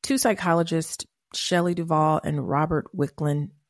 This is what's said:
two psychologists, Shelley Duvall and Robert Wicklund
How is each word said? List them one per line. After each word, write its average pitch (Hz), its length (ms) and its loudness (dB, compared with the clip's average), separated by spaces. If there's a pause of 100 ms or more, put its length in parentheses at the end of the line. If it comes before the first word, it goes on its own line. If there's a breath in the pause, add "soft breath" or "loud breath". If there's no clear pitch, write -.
two 269 160 -2
psychologists, 170 880 0 (280)
Shelley 175 400 0
Duvall 156 480 2
and 147 240 -2
Robert 151 480 0
Wicklund 147 560 -2 (200)